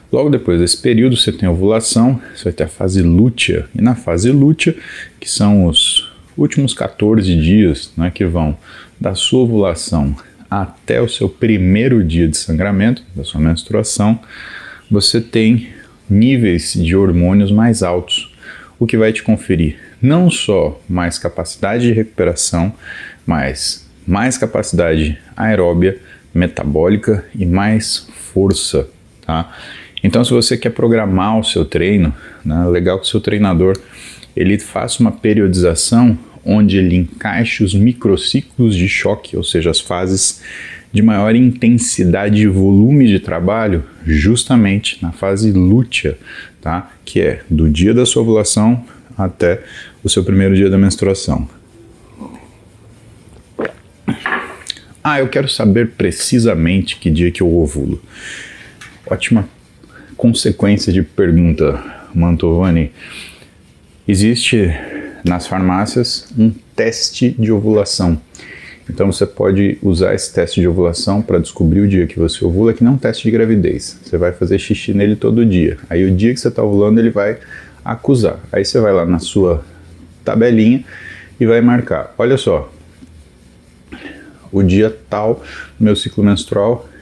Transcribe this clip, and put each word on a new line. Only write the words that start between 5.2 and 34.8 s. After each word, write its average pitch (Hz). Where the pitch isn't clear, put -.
são 104
os -
últimos 143
quatorze 104
dias, 85
né, 82
que 101
vão 82
da 98
sua -
ovulação 87
até 101
o 120
seu -
primeiro 107
dia 82
de 76
sangramento, 98
da 69
sua -
menstruação, 107
você 104
tem 113
níveis 104
de 87
hormônios 95
mais 110
altos, 90
o 120
que 113
vai 110
te 110
conferir 85
não 170
só 90
mais 87
capacidade 101
de 117
recuperação, 92
mas 69
mais 113
capacidade 80
aeróbia, 92
metabólica 90
e 98
mais 104
força, 92
tá? 82
Então, 120
se 120
você 120
quer 117
programar 110
o 110
seu 90
treino, 82
né, 82
legal 90
que -
o -
seu 104
treinador, 95
ele 101
faça -